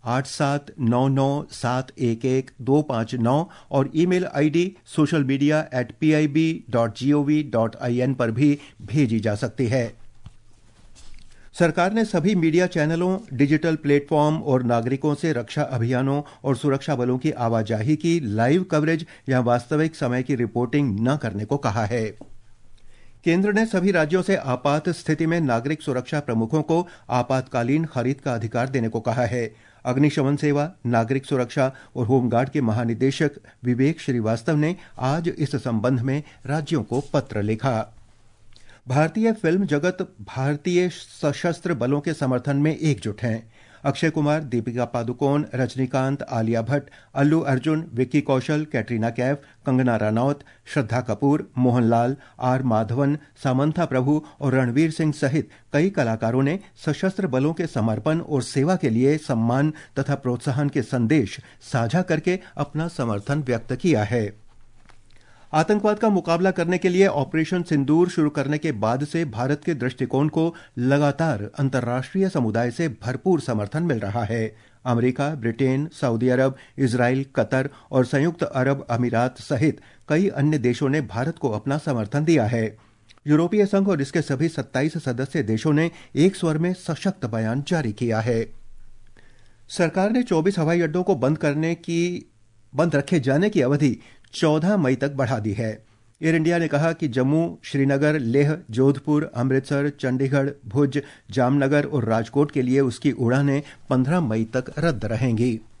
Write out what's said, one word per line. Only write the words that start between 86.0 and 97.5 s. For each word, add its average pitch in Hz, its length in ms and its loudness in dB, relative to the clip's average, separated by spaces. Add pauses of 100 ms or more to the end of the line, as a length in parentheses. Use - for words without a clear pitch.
एक 180 200 4
स्वर 156 220 0
में 175 220 0
सशक्त - 460 -4
बयान 113 420 -2
जारी 143 260 -2
किया 113 280 0
है। 113 240 0 (1200)
सरकार 185 420 0
ने 247 120 2
चौबीस 185 360 0
हवाई 165 220 2
अड्डों 170 220 0
को 185 120 2
बंद 135 220 0
करने 156 380 -2
की, 170 560 -4 (420)
बंद 151 220 0
रखे 147 240 2
जाने 139 300 2
की 190 120 2
अवधि 135 360 2 (360)
चौदह 160 440 2
मई 131 180 2
तक 139 160 -2
बढ़ा 135 280 -2
दी 107 140 -2
है। 113 140 -2 (540)
एयर 160 140 2
इंडिया 170 220 2
ने 170 100 0
कहा 151 260 0
कि 156 140 -4
जम्मू, 131 340 2 (220)